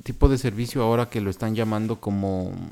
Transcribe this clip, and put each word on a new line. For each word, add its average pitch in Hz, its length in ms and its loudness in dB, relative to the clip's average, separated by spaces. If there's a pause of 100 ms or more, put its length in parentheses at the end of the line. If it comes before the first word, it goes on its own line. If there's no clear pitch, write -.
tipo - 240 4
de 135 100 4
servicio 120 440 -2
ahora 117 280 2
que 117 120 -2
lo 98 80 0
están 110 260 -2
llamando 110 440 -2
como 98 520 -2 (200)